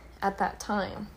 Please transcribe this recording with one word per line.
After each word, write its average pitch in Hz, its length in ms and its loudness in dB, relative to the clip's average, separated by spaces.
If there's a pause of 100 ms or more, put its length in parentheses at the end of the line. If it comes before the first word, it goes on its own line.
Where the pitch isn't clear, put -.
(220)
at 196 160 2
that - 200 2
time 208 580 -2